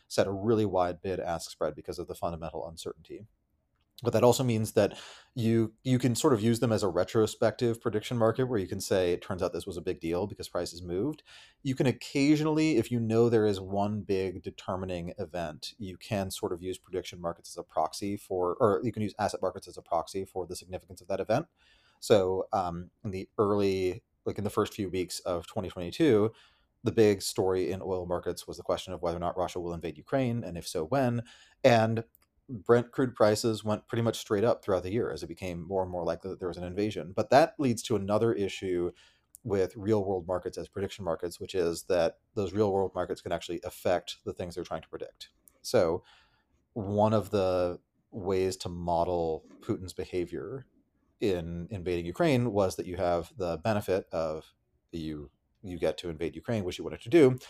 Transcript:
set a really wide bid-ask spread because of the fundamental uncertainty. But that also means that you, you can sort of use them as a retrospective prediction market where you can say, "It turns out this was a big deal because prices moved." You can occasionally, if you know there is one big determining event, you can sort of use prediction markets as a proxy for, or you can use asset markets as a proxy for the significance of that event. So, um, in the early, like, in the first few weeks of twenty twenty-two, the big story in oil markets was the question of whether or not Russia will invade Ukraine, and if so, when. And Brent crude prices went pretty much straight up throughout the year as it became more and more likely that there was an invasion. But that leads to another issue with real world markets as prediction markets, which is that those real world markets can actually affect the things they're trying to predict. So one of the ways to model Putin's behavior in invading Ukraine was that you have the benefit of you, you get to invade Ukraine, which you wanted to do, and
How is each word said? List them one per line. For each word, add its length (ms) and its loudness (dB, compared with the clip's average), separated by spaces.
set 180 2
a 60 -2
really 340 2
wide 380 0
bid-ask 480 -4
spread 240 -2
because 240 -10
of 80 -8
the 80 -8
fundamental 520 -6
uncertainty. 600 -14
But 100 0
that 100 4
also 200 6
means 280 0
that 260 4
you, 380 2
you 160 2
can 160 2
sort 180 4
of 80 2
use 180 2
them 120 2
as 100 2
a 60 2
retrospective 920 2
prediction 380 -4
market 280 4
where 120 -2
you 80 0
can 160 -6
say, 320 2
"It 80 -4
turns 220 -4
out 100 -2
this 140 -6
was 100 -8
a 40 -10
big 180 -4
deal 260 -2
because 240 -10
prices 320 -6
moved." 400 -4
You 140 -2
can 100 2
occasionally, 920 4
if 120 2
you 100 0
know 300 4
there 160 6
is 160 2
one 400 -2
big 400 0
determining 800 -6
event, 580 -8
you 200 -12
can 340 -4
sort 200 -4
of 120 -8
use 160 -6
prediction 420 -8
markets 300 -6
as 60 -14
a 60 -8
proxy 540 -4
for, 420 -2
or 240 4
you 80 -2
can 120 -4
use 160 -4
asset 200 0
markets 280 -4
as 100 -16
a 60 -16
proxy 420 -4
for 220 -8
the 80 -10
significance 460 -14
of 60 -20
that 120 -4
event. 260 0
So, 540 4
um, 360 -2
in 60 -6
the 260 -8
early, 640 2
like, 140 -6
in 40 -4
the 60 -2
first 240 0
few 160 -4
weeks 300 -4
of 260 -4
twenty 240 -6
twenty-two, 640 2
the 80 0
big 300 6
story 480 0
in 140 -4
oil 240 -4
markets 400 -4
was 100 -12
the 60 -16
question 300 -4
of 100 -10
whether 140 0
or 100 -4
not 100 -4
Russia 220 -2
will 160 -6
invade 200 -8
Ukraine, 480 -2
and 140 -8
if 100 -10
so, 180 -4
when. 360 0
And 400 6
Brent 420 4
crude 240 0
prices 480 4
went 240 -2
pretty 140 0
much 160 2
straight 260 0
up 180 2
throughout 220 0
the 80 -6
year 180 0
as 140 -8
it 40 -10
became 380 -8
more 180 -2
and 80 -6
more 120 -4
likely 260 -4
that 100 -10
there 100 -4
was 80 -8
an 80 -8
invasion. 500 -4
But 140 -2
that 280 6
leads 260 0
to 120 -2
another 380 2
issue 580 -2
with 320 0
real 260 2
world 240 -2
markets 300 -4
as 100 -8
prediction 380 -6
markets, 340 -4
which 160 -8
is 280 0
that 340 2
those 160 -2
real 220 2
world 200 0
markets 280 -4
can 100 -4
actually 320 -4
affect 640 -2
the 80 -6
things 220 -8
they're 100 -6
trying 160 -8
to 80 -20
predict. 400 -14
So 420 2
one 400 2
of 160 2
the 500 2
ways 460 0
to 120 -8
model 760 0
Putin's 320 -6
behavior 720 -6
in 500 -2
invading 340 -2
Ukraine 460 2
was 240 2
that 120 -6
you 100 -8
have 400 0
the 260 -2
benefit 480 0
of 420 -4
you, 380 -8
you 160 -10
get 200 0
to 100 -8
invade 260 -6
Ukraine, 300 -4
which 120 -6
you 60 -8
wanted 180 -8
to 80 -12
do, 200 10
and 100 -2